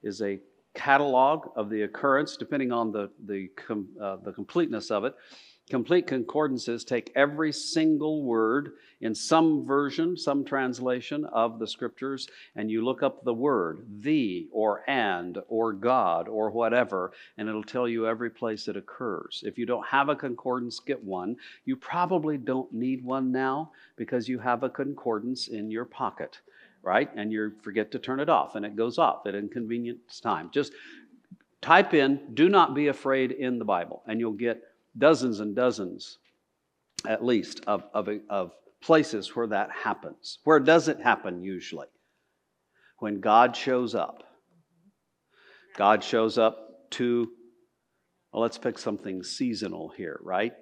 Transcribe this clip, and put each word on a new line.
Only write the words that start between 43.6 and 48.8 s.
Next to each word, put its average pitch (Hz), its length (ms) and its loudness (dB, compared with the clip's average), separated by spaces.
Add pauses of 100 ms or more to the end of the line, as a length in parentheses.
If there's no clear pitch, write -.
up. - 280 -4 (1600)
God 104 260 6
shows 110 320 2
up - 540 0
to, 120 420 0 (1000)
well, 113 100 0
let's 113 160 -2
pick 120 200 -4
something 101 440 -6